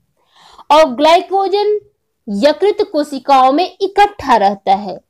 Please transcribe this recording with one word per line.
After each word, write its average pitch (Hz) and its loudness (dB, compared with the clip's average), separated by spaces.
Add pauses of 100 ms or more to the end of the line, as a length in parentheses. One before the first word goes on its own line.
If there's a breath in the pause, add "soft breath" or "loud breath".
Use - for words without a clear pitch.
(720 soft breath)
और 311 6
ग्लाइकोजन 370 0 (500)
यकृत 302 0 (140)
कोशिकाओं 269 0
में 330 -4
इकट्ठा 392 0
रहता 202 0
है 196 -6 (100)